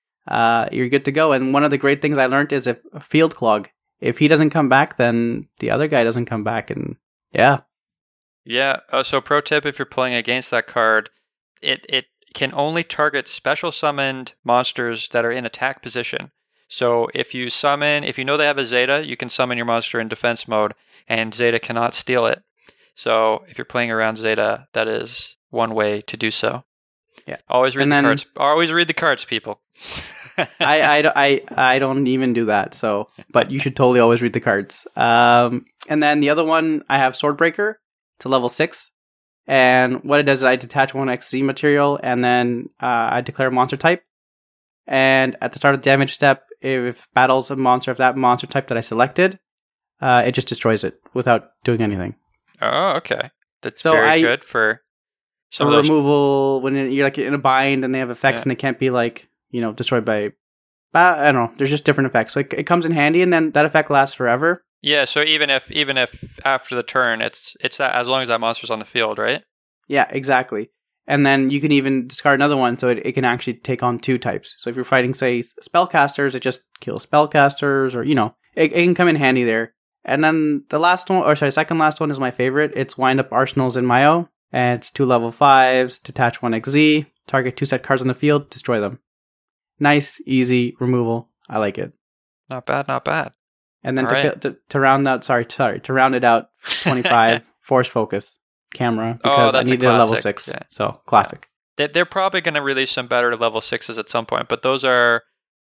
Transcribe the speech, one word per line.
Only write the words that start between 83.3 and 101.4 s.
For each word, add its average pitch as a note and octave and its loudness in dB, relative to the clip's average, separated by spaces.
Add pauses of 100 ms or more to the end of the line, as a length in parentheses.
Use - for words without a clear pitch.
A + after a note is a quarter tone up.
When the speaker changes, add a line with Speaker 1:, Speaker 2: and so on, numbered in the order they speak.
Speaker 1:
Arsenals B2+ 0
in B2+ 0
Mayo. D3 4 (240)
And B2 0
it's - -18
two - -2
level A#2 2
fives, C3 4
detach - -2
one A#2 -2
X A2+ -4
Z, D3+ 4 (200)
target B2+ -2
two C#3+ -4
set B2+ -2
cards C3 0
on C3 0
the B2+ 0
field, D3 0
destroy A#2 -4
them. G#2 -6 (800)
Nice, D3 0
easy B2 0
removal. A#2+ -2 (180)
I A2 -6
like G2+ -2
it. - -8 (560)
Speaker 2:
Not B2+ -12
bad, C#3 -4
not C3 -6
bad. D#3 -4 (500)
Speaker 1:
And B2+ -4
then C3 -2
Speaker 2:
All A#2 0
Speaker 1:
to, B2+ 2
Speaker 2:
right. C#3 0
Speaker 1:
fi-, - -14
to, - -6 (140)
to C#3+ -2
round C3+ 4
out, B2+ -2
sorry, A#2+ 0
sorry, - -2
to - -8
round C3 4
it B2 0
out, A#2 2
Speaker 2:
<laughs> - -8
Speaker 1:
twenty-five, A#2 2 (200)
Force B2+ 2
Focus, - -4 (380)
camera, A#2 -4
Speaker 2:
Oh, C3+ 0
Speaker 1:
because C#3 2
I C3 2
Speaker 2:
that's B2+ 0
a - 2
Speaker 1:
needed B2+ 2
a B2 4
level A2+ 4
Speaker 2:
classic. G#2+ -2
Speaker 1:
six, - -14
Speaker 2:
Yeah. - -12
Speaker 1:
so - -6
classic. - 0 (280)